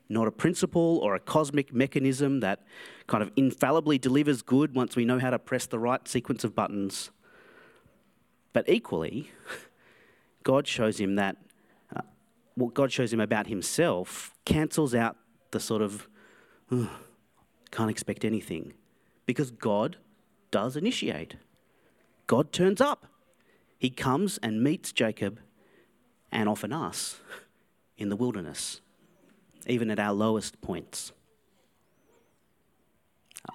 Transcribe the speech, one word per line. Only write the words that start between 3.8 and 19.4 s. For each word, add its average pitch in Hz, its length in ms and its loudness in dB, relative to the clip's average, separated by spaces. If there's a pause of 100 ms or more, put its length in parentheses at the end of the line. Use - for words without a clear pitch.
delivers 135 440 2
good 139 320 2
once 123 220 0
we 120 80 2
know 123 140 2
how 127 120 0
to 120 80 2
press - 280 -4
the 117 120 -4
right 120 300 -2
sequence 123 340 -2
of 110 120 -2
buttons. 101 560 -4 (1400)
But 117 160 2
equally, 123 640 0 (1120)
God 139 240 2
shows 110 320 0
him 98 180 0
that, 98 200 0 (580)
uh, - 60 -6 (540)
what 120 200 -2
God 139 160 2
shows 117 220 0
him 113 80 2
about 107 260 0
himself 104 880 -2 (100)
cancels 151 500 2
out 117 220 2 (360)
the 107 80 -4
sort 107 220 -2
of, 104 260 -4 (640)
"Ugh, 120 160 0 (840)
can't 110 200 -2
expect - 340 -6
anything," 107 480 -4 (540)
because 127 240 -2